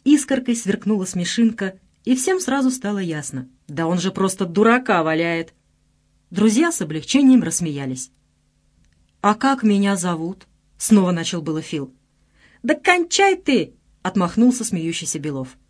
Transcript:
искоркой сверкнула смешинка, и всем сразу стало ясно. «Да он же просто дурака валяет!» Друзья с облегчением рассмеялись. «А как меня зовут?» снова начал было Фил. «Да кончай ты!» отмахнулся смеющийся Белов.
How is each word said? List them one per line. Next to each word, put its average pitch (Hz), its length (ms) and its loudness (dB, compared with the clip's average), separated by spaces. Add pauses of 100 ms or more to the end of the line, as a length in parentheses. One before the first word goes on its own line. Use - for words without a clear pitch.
искоркой 269 520 2
сверкнула 202 500 -2
смешинка, 190 720 -2 (260)
и 254 100 2
всем 370 240 0
сразу 262 320 0
стало 208 280 -6
ясно. 147 480 -8 (200)
«Да 156 200 -4
он 180 120 0
же 185 120 -2
просто 190 340 -2
дурака 214 580 2
валяет!» 165 500 -2 (800)
Друзья 220 400 2
с 330 100 -6
облегчением 240 600 4
рассмеялись. 139 680 -6 (1120)
«А 208 140 2
как 262 280 0
меня 202 320 2
зовут?» 175 520 -6 (300)
снова 190 340 4
начал 170 300 -4
было 156 200 -4
Фил. 147 320 -8 (720)
«Да 247 100 0
кончай 359 600 2
ты!» 254 400 -2 (260)
отмахнулся 214 600 0
смеющийся 165 560 -6
Белов. 139 380 -8 (120)